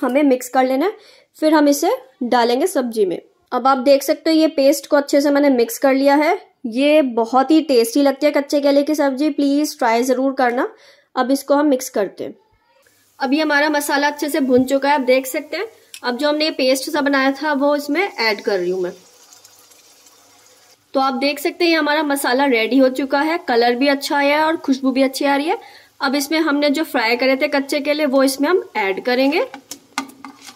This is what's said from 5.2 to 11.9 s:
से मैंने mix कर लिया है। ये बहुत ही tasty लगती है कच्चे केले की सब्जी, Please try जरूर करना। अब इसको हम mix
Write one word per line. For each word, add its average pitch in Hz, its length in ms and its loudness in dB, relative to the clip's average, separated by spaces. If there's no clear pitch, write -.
से 294 100 2
मैंने 285 200 4
mix 233 280 0
कर 269 160 2
लिया 277 220 2
है। 320 220 2
ये 285 360 2
बहुत 247 480 0
ही 320 120 6
tasty 262 400 2
लगती 277 240 2
है 294 60 2
कच्चे 285 280 0
केले 285 220 2
की 302 120 -2
सब्जी, 285 360 0
Please 285 480 -2
try 233 260 0
जरूर 262 300 0
करना। 262 380 -2
अब 254 140 0
इसको 277 240 0
हम 294 120 2
mix 269 240 0